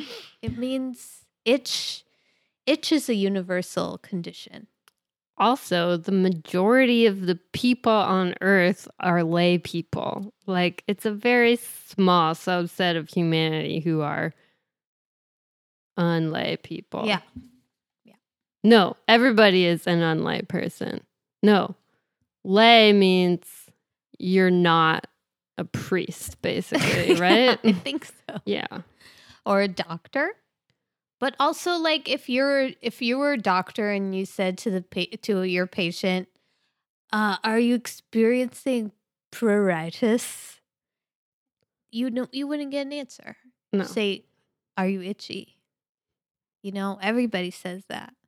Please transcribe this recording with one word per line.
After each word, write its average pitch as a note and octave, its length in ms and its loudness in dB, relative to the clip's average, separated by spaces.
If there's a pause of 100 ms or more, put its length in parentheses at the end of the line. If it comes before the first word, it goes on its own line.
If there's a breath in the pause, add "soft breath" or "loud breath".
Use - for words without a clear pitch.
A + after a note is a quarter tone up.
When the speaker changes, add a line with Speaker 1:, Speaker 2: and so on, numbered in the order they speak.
(440 loud breath)
Speaker 1:
It A3+ 160 -6
means C4 640 -8 (200)
itch. - 580 -2 (640)
Itch D#4 240 0
is D4 180 2
a A#3+ 60 0
universal F#3 840 -4
condition. - 640 -12 (720)
Speaker 2:
Also, F3+ 600 0
the E3+ 140 -8
majority G3 960 2
of G3 220 0
the F3 80 0 (160)
people A#3+ 400 0
on F#3 500 2
Earth F#3 460 4 (120)
are F3 240 2
lay F3 360 2
people. - 720 -8 (140)
Like, F3+ 400 -2
it's G3+ 180 -4
a G#3+ 60 -2
very A#3+ 460 2
small F3+ 760 0
subset F3+ 640 -2
of D#3 120 -8
humanity D#3+ 680 -2
who D#3 220 -2
are D#3 320 -6 (1600)
unlay E3 600 -2
people. - 480 -10
Speaker 1:
Yeah. G3+ 140 -2 (840)
Yeah. - 120 -20 (480)
Speaker 2:
No, G#3 320 6 (120)
everybody G#3+ 580 6
is E3+ 220 0
an E3+ 140 2
unlay E3 400 -2
person. - 600 -8 (420)
No. G3 320 4 (680)
Lay G#3+ 500 6
means F#3 520 4 (720)
you're F#3 340 2
not E3 540 4 (540)
a F3+ 60 -8
priest, - 760 -8
basically, - 720 0
Speaker 1:
<laughs> - 40 2
Speaker 2:
right? A3 440 4
Speaker 1:
I A3 100 6
think C4+ 320 -6
so. - 400 -16
Speaker 2:
Yeah. G3+ 200 -4 (800 soft breath)
Speaker 1:
Or G3+ 160 2
a G3+ 60 0
doctor. G3 640 -6 (880)
But C4 200 -4
also, E4 380 0
like, D#4+ 320 -2
if C4 200 -6
you're, C4+ 420 0 (100)
if - 200 -8
you A#3+ 160 -2
were C#4+ 160 0
a C4+ 40 -2
doctor G3 520 -2
and G3 240 -4
you F#3+ 120 -4
said F#3 340 -4
to A#3 120 -6
the F#3 100 -2
pa-, F3 400 -8
to F#3+ 220 -2
your F3+ 220 -2
patient, F#3 640 -4 (840)
uh, G#3 300 0
"Are - 140 0
you A#3+ 160 2
experiencing A#3+ 1200 -2 (400)
pruritus?" G3+ 1300 -2 (1300)
You B3 200 -4
don't, A#3+ 240 -6
you C#4 140 -6
wouldn't D4 240 -6
get C#4 140 -6
an C#4 60 -12
answer. - 460 -14 (340)
Speaker 2:
No. G3 140 0
Speaker 1:
Say, G3+ 400 -4 (520)
"Are F#3+ 120 0
you G3 120 -4
itchy?" - 560 -12 (1040)
You G3 120 -12
know, G3 280 -6
everybody G#3+ 480 -2
says F#3 380 -12
that. - 260 -14 (140)